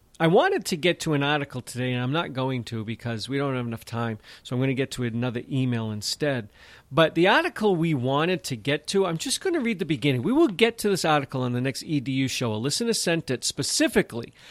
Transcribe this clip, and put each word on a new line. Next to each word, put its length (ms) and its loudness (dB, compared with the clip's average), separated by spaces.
I 100 4
wanted 360 4
to 140 -4
get 220 2
to 120 -2
an 100 2
article 380 -2
today, 320 -4
and 100 -2
I'm 80 0
not 220 -2
going 320 -2
to 220 -6
because 420 -6
we 80 -2
don't 180 0
have 120 -2
enough 180 -8
time, 340 -4
so 140 -6
I'm 60 2
gonna 100 2
get 200 -2
to 120 -4
another 380 -2
email 380 0
instead. 580 -4
But 240 4
the 140 6
article 480 2
we 160 2
wanted 520 0
to 120 -6
get 300 -2
to, 180 2
I'm 140 -2
just 240 -4
gonna 180 0
read 180 0
the 60 -4
beginning. 380 0
We 100 0
will 160 6
get 300 2
to 100 0
this 160 2
article 380 0
on 100 -2
the 80 0
next 220 -2
E 180 -2
D 120 -4
U 160 0
show. 260 -2
A 20 -2
listener 380 0
sent 360 0
it 140 -2
specifically 880 0